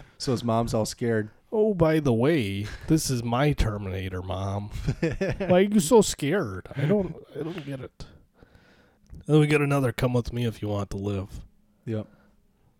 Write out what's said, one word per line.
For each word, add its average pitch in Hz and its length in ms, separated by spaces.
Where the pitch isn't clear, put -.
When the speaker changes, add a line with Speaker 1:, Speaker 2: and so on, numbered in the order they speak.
Speaker 1:
<laughs> - 140
Speaker 2:
so - 140
his 113 120
mom's 117 300
all 110 140
scared. 110 420
Speaker 1:
"Oh, 214 240
by 160 240
the 139 140
way, 110 520
this 160 240
is 120 120
my 127 300
Terminator, 95 680
Mom. 98 480
Speaker 2:
<laughs> - 140
Speaker 1:
Why 180 600
are - 20
you 208 180
so 202 220
scared? 139 760
I 131 100
don't, 180 300
I 147 40
don't 165 240
get 135 140
it." - 240
Then 151 120
we 151 60
get 147 160
another 139 300
"Come 123 220
with 120 200
me 120 140
if 107 160
you 104 60
want 101 200
to 101 80
live." 98 440
Speaker 2:
Yep. 107 220